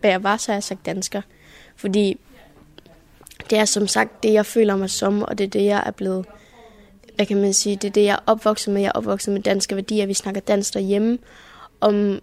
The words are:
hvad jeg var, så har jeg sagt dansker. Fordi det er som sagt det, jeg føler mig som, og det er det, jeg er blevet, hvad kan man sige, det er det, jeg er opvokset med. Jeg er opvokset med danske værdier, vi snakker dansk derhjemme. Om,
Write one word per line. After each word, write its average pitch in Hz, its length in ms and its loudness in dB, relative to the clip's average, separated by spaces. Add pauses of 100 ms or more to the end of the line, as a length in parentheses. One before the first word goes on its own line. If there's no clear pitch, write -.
hvad 214 100 4
jeg 185 120 0
var, 208 140 2
så - 160 -4
har 202 40 0
jeg 202 60 -4
sagt - 240 -10
dansker. 190 360 -6 (540)
Fordi 196 420 0 (1300)
det 220 80 4
er 214 60 4
som 208 220 0
sagt 190 360 -2
det, 214 100 4
jeg 208 140 4
føler 208 300 2
mig 190 140 -4
som, 202 320 0
og - 160 -6
det 202 60 -2
er 190 40 -4
det, 202 160 0
jeg 202 220 2
er 214 40 -4
blevet, 185 360 -4 (880)
hvad 208 100 2
kan 202 140 -2
man 196 120 2
sige, 202 240 0
det 202 120 -4
er 196 40 -4
det, 208 120 6
jeg 202 80 4
er - 140 0
opvokset 214 480 0
med. 196 60 2
Jeg 196 80 2
er - 40 -2
opvokset 202 420 -2
med 196 80 -2
danske 196 340 0
værdier, 202 300 -2
vi 196 80 -4
snakker 196 260 -4
dansk 202 340 0
derhjemme. 208 440 0 (600)
Om, 208 420 2